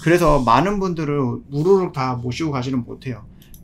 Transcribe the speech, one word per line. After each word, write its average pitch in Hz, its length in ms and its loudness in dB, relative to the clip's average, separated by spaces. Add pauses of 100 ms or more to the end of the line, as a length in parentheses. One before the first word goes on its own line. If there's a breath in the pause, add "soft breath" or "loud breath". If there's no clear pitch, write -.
그래서 160 400 4
많은 151 360 2
분들을 160 400 -4 (300)
우르르 180 440 2
다 131 220 -4
모시고 123 360 -6
가지는 131 320 -4
못해요. 113 420 -12 (380 loud breath)